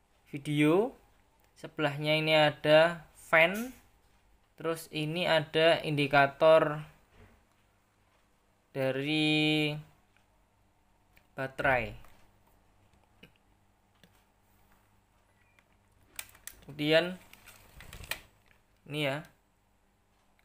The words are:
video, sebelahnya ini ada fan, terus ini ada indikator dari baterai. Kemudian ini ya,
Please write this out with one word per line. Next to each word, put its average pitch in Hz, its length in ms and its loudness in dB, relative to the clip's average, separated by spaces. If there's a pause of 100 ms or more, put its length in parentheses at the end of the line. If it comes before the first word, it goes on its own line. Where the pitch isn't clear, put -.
(280)
video, 151 640 0 (640)
sebelahnya 151 640 -4
ini 156 160 0
ada 156 800 2
fan, 196 560 0 (880)
terus 165 320 -8
ini 156 320 -6
ada 160 640 2
indikator 151 960 2 (1900)
dari 151 960 -2 (1700)
baterai. 131 560 -2 (4000)
Kemudian 156 520 0 (1700)
ini 147 200 -10
ya, 147 160 -6 (1200)